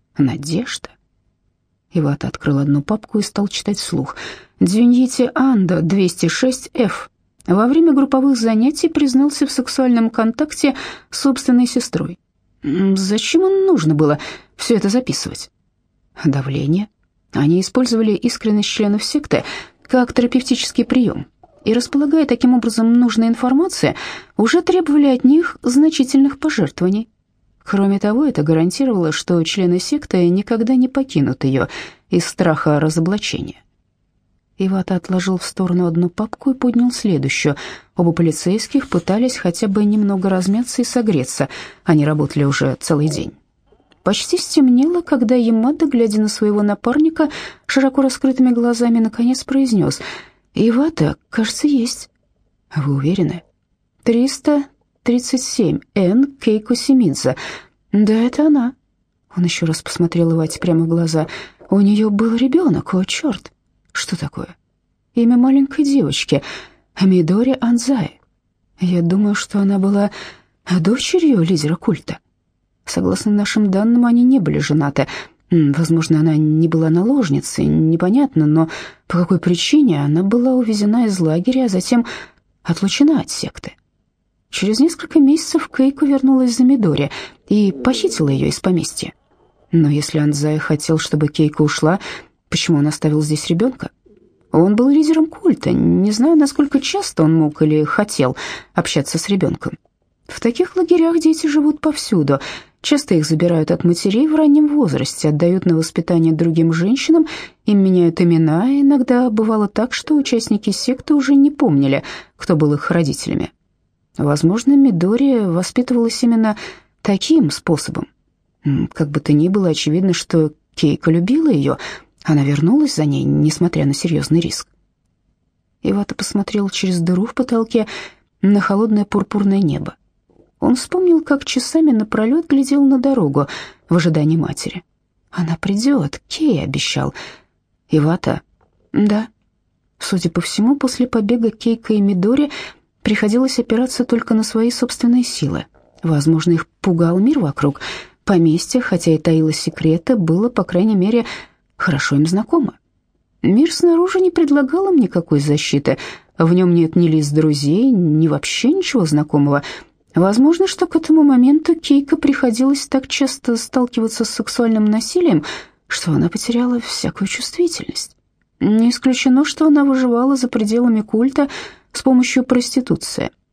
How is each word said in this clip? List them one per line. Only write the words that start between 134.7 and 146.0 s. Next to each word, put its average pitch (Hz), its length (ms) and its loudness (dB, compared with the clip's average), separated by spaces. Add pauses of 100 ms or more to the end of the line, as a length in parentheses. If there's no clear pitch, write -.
"Она 165 300 -4
придёт, 208 680 -2
Кей 277 340 0
обещал". 139 500 -4 (760)
"Ивата?" 156 500 0 (540)
"Да". 208 340 0 (720)
Судя 180 300 -4
по 175 100 -4
всему, 226 380 0
после 254 280 -2
побега 226 460 0
Кейка 226 420 -2
и 208 60 2
Мидори 202 500 2 (520)
приходилось 220 580 0
опираться 240 460 -2
только 226 300 -2
на 220 80 2
свои 226 280 0
собственные 240 540 0
силы. - 400 -6 (360)